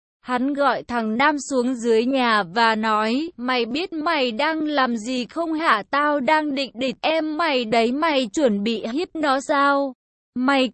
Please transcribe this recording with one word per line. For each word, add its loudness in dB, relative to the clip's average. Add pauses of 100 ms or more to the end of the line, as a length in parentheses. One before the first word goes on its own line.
(220)
Hắn -2
gọi 0
thằng -4
Nam 4 (140)
xuống 0
dưới 2
nhà 2 (120)
và 4
nói, 0
"Mày -2
biết -4
mày 0
đang -2
làm 0
gì -4
không -4
hả? 2
Tao 2
đang 0
định -4
địt -4
em 0
mày 0
đấy, 2
mày 0
chuẩn 2
bị -2 (100)
hiếp -4
nó 0
sao? 2 (420)
Mày 2